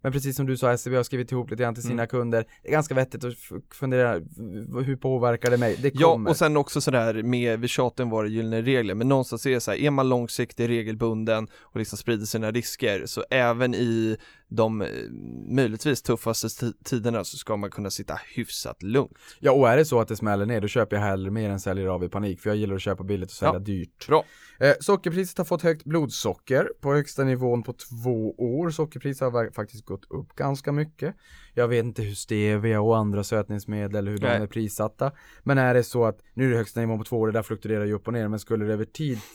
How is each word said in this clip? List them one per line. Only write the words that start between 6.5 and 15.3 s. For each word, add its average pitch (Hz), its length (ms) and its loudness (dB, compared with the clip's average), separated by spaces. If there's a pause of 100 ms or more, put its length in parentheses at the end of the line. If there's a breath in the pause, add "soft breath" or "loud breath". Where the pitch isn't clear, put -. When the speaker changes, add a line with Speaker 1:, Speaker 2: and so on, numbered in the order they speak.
Speaker 2:
också 147 240 0
sådär 113 420 2
med, 120 360 2
vi 123 80 -2
tjatar 127 360 0
om 120 60 -2
våra 110 180 0
gyllene 113 340 -2
regler, 117 340 2
men 117 120 0
någonstans 131 380 2
är 131 60 2
det 127 80 2
så 113 120 -4
här, - 60 0
är 143 140 2
man 135 180 2
långsiktig, 120 600 -2
regelbunden 110 760 0 (140 loud breath)
och - 180 -20
liksom 104 180 -6
sprider 110 280 -2
sina 110 260 -2
risker, 113 540 -2
så - 240 -6
även 123 460 2
i 113 420 0 (300 loud breath)
de, 110 340 0
eh, 80 60 -4 (600)